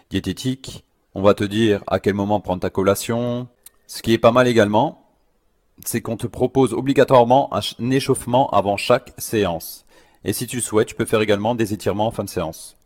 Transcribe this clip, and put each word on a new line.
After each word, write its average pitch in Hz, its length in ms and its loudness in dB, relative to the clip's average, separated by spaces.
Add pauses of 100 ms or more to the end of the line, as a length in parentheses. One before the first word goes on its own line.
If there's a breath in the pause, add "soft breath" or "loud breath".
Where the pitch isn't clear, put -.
(100)
diététiques. - 760 -6 (320)
On 95 60 -2
va 98 120 6
te - 80 -2
dire 104 460 0
à 95 100 0
quel 98 160 0
moment 101 240 0
prendre 90 240 -4
ta 95 80 -4
collation. 120 760 -2 (400)
Ce - 140 -14
qui 113 100 0
est 113 60 4
pas 117 120 6
mal 127 160 4
également, 113 640 2 (760)
c'est - 160 -6
qu'on 113 160 -6
te 113 120 -8
propose 127 460 0
obligatoirement 131 800 4
un 101 80 -2
ch-, - 200 -8
un 120 100 -4
échauffement 131 600 0
avant 101 260 0
chaque - 420 0
séance. 92 640 -4 (460 soft breath)
Et 98 60 0
si 123 140 -8
tu 127 100 -10
le 113 60 -4
souhaites, 107 260 0
tu - 60 -16
peux 117 100 -4
faire 110 160 0
également 104 340 0
des 110 200 -2
étirements 101 320 -2
en 113 40 -2
fin 104 140 -6
de 101 60 -12
séance. - 560 -10